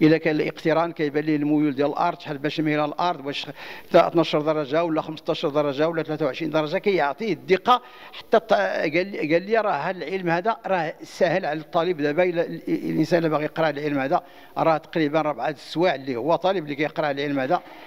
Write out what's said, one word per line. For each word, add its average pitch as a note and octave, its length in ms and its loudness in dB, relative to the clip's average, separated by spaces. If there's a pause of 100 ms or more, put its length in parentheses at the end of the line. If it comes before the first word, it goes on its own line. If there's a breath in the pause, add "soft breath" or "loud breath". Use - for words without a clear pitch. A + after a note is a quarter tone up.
إلا D#3+ 160 6
كان D#3 180 0
الاقتران، D#3+ 560 0
كيبان D3+ 320 -2
ليه D#3 120 0
الميول D3 400 2
ديال C#3+ 120 2
الأرض، E3 320 -2
شحال D3 180 -8
باش D3 220 -4
مايلة D3+ 260 0
الأرض، D3+ 400 -2
واش - 220 -8 (440 loud breath)
تا E3+ 160 8
اثناش E3 280 2
درجة D3+ 480 0
ولا D#3 180 0
خمسطاش D#3 440 -6
درجة D3 440 0
ولا D#3+ 140 -2
ثلاثة D#3 220 -2
وعشرين C#3+ 260 -4
درجة"، D#3 260 0
كيعطيه F3+ 560 0
الدقة F3+ 480 2 (320 loud breath)
حتى - 260 2
ط-، - 140 2
قال F#3+ 540 0
لي، E3 260 -2
قال F3 100 2
لي: A3 140 0
"راه G#3 140 2
هذا E3 260 -4
العلم E3+ 320 -4
هذا F#3+ 360 0
راه F3 280 -2 (100)
سهل F3+ 420 0
على D#3 140 -4
الطالب E3 420 -2
دابا، D3 220 2
إلا E3+ 180 0
ال-، D#3+ 260 -6
الإنسان E3 500 0
اللي E3 120 2
باغي D3+ 140 0
يقرا D#3 260 0
العلم C#3+ 300 -2
هذا C#3+ 220 0 (360 loud breath)
راه D3+ 200 4
تقريبًا D#3 420 0
أربعة D3 300 -2
السوايع D#3+ 460 0
اللي C3+ 200 -6
هو C#3+ 200 2
طالب F3+ 280 0
اللي D3 120 -6
كيقرا D3+ 360 -2
العلم C#3 280 -2
هذا C#3 220 0 (260 loud breath)